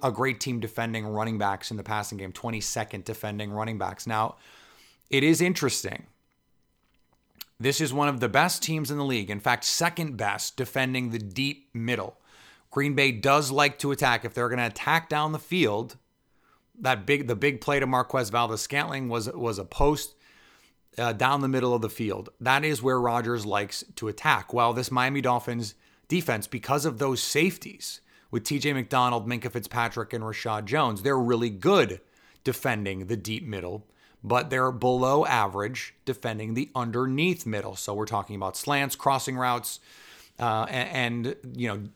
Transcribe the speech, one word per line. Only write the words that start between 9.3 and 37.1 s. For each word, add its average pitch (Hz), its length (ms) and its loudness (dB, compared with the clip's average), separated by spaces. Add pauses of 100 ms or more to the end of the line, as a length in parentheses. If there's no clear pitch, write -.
In 101 80 -4
fact, 123 240 2
second 165 540 -2
best 101 380 -2
defending 127 540 -2
the 113 80 -4
deep 110 560 -4
middle. 113 460 -2 (500)
Green 143 240 0
Bay 139 180 4
does 135 380 4
like 143 300 2
to 139 120 0
attack. 127 320 2
If 117 120 -8
they're 120 140 0
gonna 120 180 0
attack 160 420 0
down 151 220 0
the 156 80 -4
field, 120 560 2 (840)
that 123 280 0
big, 143 200 2
the 117 80 0
big 139 240 2
play 143 200 2
to 135 80 2
Marquez 127 420 0
Valdes-Scantling 127 800 -2
was, 113 240 -2
was 117 240 -4
a 95 80 -8
post, - 480 2 (840)
uh, 117 140 0
down 131 300 2
the 135 60 0
middle 127 260 2
of 113 80 2
the 110 80 -2
field. 101 400 -4 (100)
That 131 240 2
is 147 200 0
where 131 180 4
Rodgers 120 460 0
likes 101 360 -2 (120)
to 110 140 -6
attack. 123 440 0
Well, 117 200 4
this 123 180 -2
Miami 131 300 2
Dolphins 120 520 -2 (340)
defense, 131 380 0
because 135 400 -2
of 123 140 -2
those 135 220 0
safeties - 760 -2 (300)
with 117 140 -2
T 143 160 0
J 143 140 0
McDonald, 123 540 2
Minkah 120 240 -4
Fitzpatrick, 117 600 -4
and 113 100 -6
Rashad 107 420 -4
Jones, 113 360 0
they're 135 180 4
really 120 300 4
good 107 500 4 (440)
defending 101 640 -2
the 110 100 -2
deep 110 280 -6
middle, 98 420 -8 (360)
but 123 260 2
they're 131 220 4
below 127 540 4
average 107 680 0 (100)
defending 113 480 -4
the 135 220 -2
underneath 131 680 0